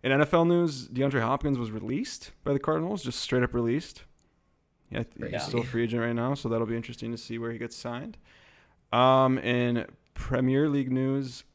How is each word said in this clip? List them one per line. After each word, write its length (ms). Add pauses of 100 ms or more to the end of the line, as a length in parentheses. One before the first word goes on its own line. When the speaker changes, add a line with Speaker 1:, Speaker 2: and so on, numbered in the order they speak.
Speaker 1:
in 80
N 80
F 120
L 120
news, 420
DeAndre 340
Hopkins 380
was 140
released 580 (140)
by 80
the 80
Cardinals, 420
just 160
straight 240
up 120
released. 500 (880)
Yeah, 120 (160)
he's 120
Speaker 2:
Crazy. 100
Speaker 1:
still 200
a 40
free 200
agent 180
right 100
now, 220
so 140
that'll 200
be 80
interesting 340
to 80
see 180
where 140
he 80
gets 160
signed. 420 (760)
Um, 460
in 480 (260)
Premier 560
League 240
news 500 (120)